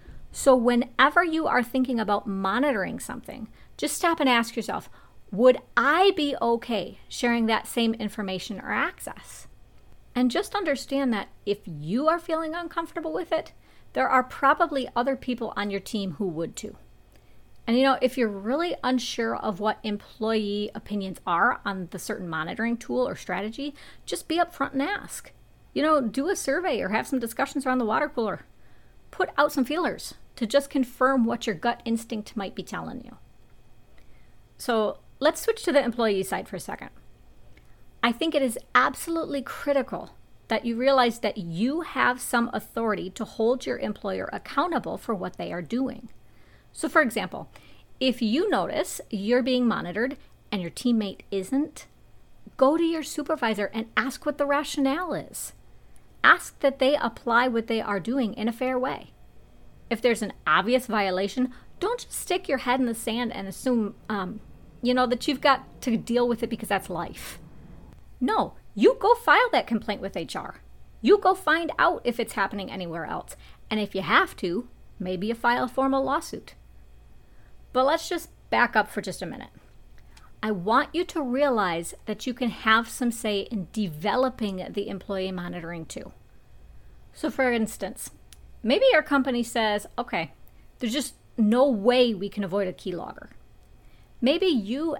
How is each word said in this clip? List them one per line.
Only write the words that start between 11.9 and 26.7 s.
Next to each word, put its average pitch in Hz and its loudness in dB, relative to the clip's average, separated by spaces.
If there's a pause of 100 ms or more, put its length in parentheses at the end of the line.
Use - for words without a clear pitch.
are 330 4
feeling 320 -4
uncomfortable 330 -6
with 330 -4
it, - -2 (400)
there 254 0
are 254 4
probably 285 2
other 254 2
people 240 -4
on 202 -4
your 196 -2
team 196 -4
who 196 -2
would 160 -4
too. - -12 (920)
And, 226 4
you 262 6
know, 269 6
if 254 2
you're 233 2
really 247 -2
unsure 240 -2
of 185 -4
what 214 -2
employee 208 -2
opinions 190 -6
are 185 2
on 190 -6
the 185 -10
certain 185 -6
monitoring 175 -2
tool 247 -2
or - -6
strategy, 220 -6 (300)
just - -8
be 330 0
upfront 339 -2
and 269 0
ask. - -8 (400)
You - -2
know, 311 4
do 269 0
a - 0
survey 285 0